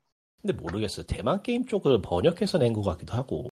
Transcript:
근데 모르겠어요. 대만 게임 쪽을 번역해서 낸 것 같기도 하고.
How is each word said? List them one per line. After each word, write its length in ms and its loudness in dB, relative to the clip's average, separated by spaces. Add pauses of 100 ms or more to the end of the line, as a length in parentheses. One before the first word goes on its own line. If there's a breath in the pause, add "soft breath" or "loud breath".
(420)
근데 120 -2
모르겠어요. 520 -6
대만 380 -2
게임 220 -2
쪽을 360 4
번역해서 560 0
낸 160 4
것 80 -2
같기도 320 -2
하고. 360 -4 (100)